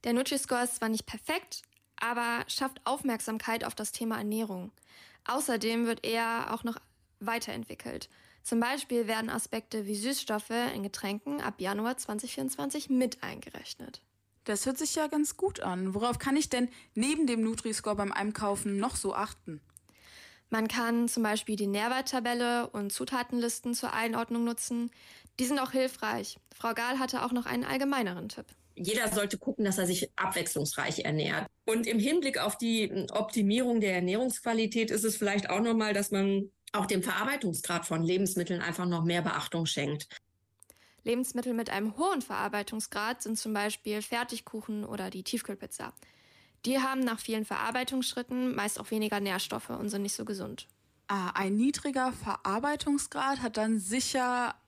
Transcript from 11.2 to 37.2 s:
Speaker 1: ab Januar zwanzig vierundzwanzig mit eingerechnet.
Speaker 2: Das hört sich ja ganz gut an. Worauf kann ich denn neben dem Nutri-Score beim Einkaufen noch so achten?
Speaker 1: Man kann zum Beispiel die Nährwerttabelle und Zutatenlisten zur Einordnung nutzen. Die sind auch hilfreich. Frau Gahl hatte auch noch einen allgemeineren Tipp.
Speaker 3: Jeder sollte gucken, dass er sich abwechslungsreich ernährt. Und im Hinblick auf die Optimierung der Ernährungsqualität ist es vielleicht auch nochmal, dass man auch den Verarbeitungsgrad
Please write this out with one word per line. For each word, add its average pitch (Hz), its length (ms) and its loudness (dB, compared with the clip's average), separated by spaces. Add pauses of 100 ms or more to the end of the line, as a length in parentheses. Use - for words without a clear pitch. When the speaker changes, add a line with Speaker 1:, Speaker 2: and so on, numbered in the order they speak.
Speaker 1:
ab - 220 -4
Januar 214 340 0
zwanzig - 380 -6
vierundzwanzig 277 560 -4
mit 254 320 2
eingerechnet. - 800 -12 (420)
Speaker 2:
Das 208 220 0
hört 262 100 0
sich - 200 -2
ja 311 100 2
ganz 302 320 0
gut 392 220 0
an. 185 340 -2
Worauf 240 240 0
kann 269 180 2
ich 302 140 2
denn 247 180 2 (260)
neben 294 320 2
dem 233 160 4
Nutri-Score 220 540 0
beim 202 160 0
Einkaufen 202 640 0
noch 220 200 0
so - 180 -2
achten? 175 480 -6 (880)
Speaker 1:
Man 220 200 2
kann 233 400 2
zum 233 160 2
Beispiel 214 320 0
die 202 100 0
Nährwerttabelle 240 1040 2
und 202 220 -4
Zutatenlisten 240 840 -2
zur - 180 -2
Einordnung 233 520 0
nutzen. 233 480 -2 (480)
Die 254 40 2
sind 277 140 2
auch 262 140 0
hilfreich. 240 680 0 (180)
Frau 233 160 -2
Gahl 247 280 0
hatte 254 240 0
auch 247 80 0
noch 240 140 0
einen 247 180 0
allgemeineren 262 640 0
Tipp. - 180 -10 (300)
Speaker 3:
Jeder 208 360 0
sollte 202 260 2
gucken, - 260 0
dass 196 140 2
er 180 100 2
sich 180 260 0
abwechslungsreich 160 880 -2
ernährt. 151 480 0 (160)
Und 226 240 2
im 226 100 4
Hinblick 277 400 4
auf 202 180 0
die 220 540 2
Optimierung 220 720 4
der 190 160 4
Ernährungsqualität 226 960 2
ist 214 100 2
es 220 140 2
vielleicht 202 340 2
auch 185 80 2
nochmal, 220 360 4
dass 202 180 2
man 196 360 4 (220)
auch 196 160 0
den 196 160 2
Verarbeitungsgrad 196 840 0